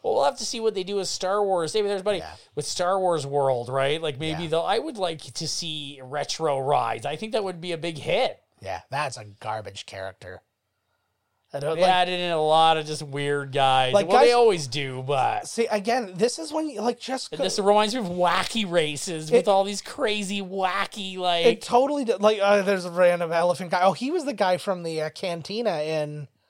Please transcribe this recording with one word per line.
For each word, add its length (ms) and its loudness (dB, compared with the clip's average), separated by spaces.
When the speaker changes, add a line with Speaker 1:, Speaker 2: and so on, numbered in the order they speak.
Speaker 1:
well, 100 0
we'll 120 2
have 120 0
to 80 -8
see 140 -6
what 160 0
they 80 -4
do 140 -4
with 100 -4
Star 360 0
Wars. 300 -2
David, 160 0
there's 140 -2
buddy 160 0
Speaker 2:
Yeah. 160 -12
Speaker 1:
with 120 -8
Star 340 -2
Wars 260 0
World, 420 0
right? 320 0
Like, 200 -6
maybe 240 -4
Speaker 2:
Yeah. 60 -6
Speaker 1:
they'll, 120 2
I 160 0
would 200 -6
like 240 -4
to 260 -10
see 560 -8
retro 560 -2
rides. 480 0
I 80 -4
think 180 -10
that 100 -2
would 180 -6
be 100 -8
a 80 -4
big 180 -6
hit. 420 0
Speaker 2:
Yeah, 200 -8
that's 260 -4
a 80 -16
garbage 600 -10
character. 560 -14
I 60 -6
don't 160 -2
Speaker 1:
They 60 0
Speaker 2:
like 100 6
Speaker 1:
added 260 2
in 140 -2
a 100 2
lot 360 6
of 80 -4
just 180 -6
weird 480 -4
guys. 420 4
Speaker 2:
Like, 140 4
Speaker 1:
Well, 140 6
they 60 8
Speaker 2:
guys 80 6
Speaker 1:
always 320 4
do, 380 -6
but 440 0
Speaker 2:
See, 180 -2
again, 480 -2
this 240 0
is 140 -10
when 160 -2
you, 100 -8
like, 180 -2
just 400 -8
Speaker 1:
this 220 -2
reminds 340 4
me 60 -2
of 60 -2
Wacky 680 0
Races 580 -2
with 120 6
Speaker 2:
It 80 -2
Speaker 1:
all 160 4
these 160 -6
crazy, 600 -4
wacky, 760 -4
like 280 0
Speaker 2:
It 160 6
totally 440 2
did. 160 0
Like, 200 4
uh, 200 6
there's 240 0
a 60 -6
random 420 4
elephant 360 0
guy. 120 2
Oh, 100 6
he 200 -4
was 120 -2
the 80 -4
guy 240 2
from 280 -4
the, 180 -4
uh, 80 -4
cantina 720 -4
in 480 -4